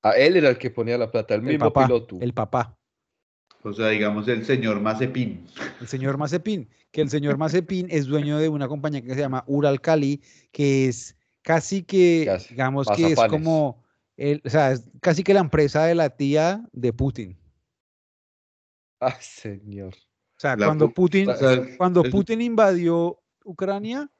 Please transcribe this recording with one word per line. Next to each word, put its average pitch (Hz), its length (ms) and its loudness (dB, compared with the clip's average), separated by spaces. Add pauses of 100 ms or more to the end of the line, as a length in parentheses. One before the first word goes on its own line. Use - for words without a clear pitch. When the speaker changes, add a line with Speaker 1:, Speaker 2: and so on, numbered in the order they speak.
Speaker 1:
Ah, 107 100 2
él 143 240 4
era 151 140 4
el 123 80 -2
que 123 120 -6
ponía 120 280 -4
la 117 120 -4
plata, 113 240 -2
el 107 60 0
Speaker 2:
El 120 60 -8
Speaker 1:
mismo 147 260 0
Speaker 2:
papá, 135 140 4
Speaker 1:
piloto. 120 340 -2
Speaker 2:
el 120 140 -6
papá. 113 420 -6 (840)
Speaker 3:
O 107 100 -10
sea, 110 160 -2
digamos, 107 400 -2
el 113 160 -2
señor 113 360 0
Mazepin. 110 680 -4 (340)
Speaker 2:
El 120 80 -14
señor 135 300 -4
Mazepin, 156 500 -6 (220)
que 156 120 -6
el 151 80 -2
señor 143 280 -2
Mazepin 180 520 -2
es 151 160 -2
dueño 147 320 -2
de 156 120 2
una 143 180 -4
compañía 147 340 -6
que 127 120 -10
se 139 60 -4
llama 131 260 -4
Ural 139 340 2
Kali, 147 420 0 (300)
que 139 360 2
es - 280 -8 (260)
casi 165 420 -2
que, 175 400 4
Speaker 1:
¿Qué 110 60 -2
hace? 92 200 -2
Speaker 2:
digamos 131 380 -2
que 107 160 2
es 165 140 4
Speaker 1:
Mazapanes. 113 120 4
Speaker 2:
como, 156 520 0 (360)
el, 147 260 -2
o 131 60 -6
sea, 139 220 4
es 123 140 -6 (140)
casi 175 220 2
que 196 120 2
la 196 60 6
empresa 151 460 2
de 170 80 2
la 160 160 2
tía 156 520 0 (100)
de 120 200 -2
Putin. 113 460 -6 (1600)
Speaker 1:
Ah, 127 200 -4
señor. 98 760 -14
Speaker 2:
O - 460 -20
sea, 135 160 -2
Speaker 3:
La 151 100 2
Speaker 2:
cuando 151 220 4
Speaker 3:
pu-, - 60 -2
Speaker 2:
Putin, 190 360 2
Speaker 3:
o 120 60 -2
sea, 131 400 2
Speaker 2:
cuando 180 280 4
Speaker 3:
es 127 60 0
Speaker 2:
Putin 202 300 0
invadió 175 800 2 (260)
Ucrania 208 760 -8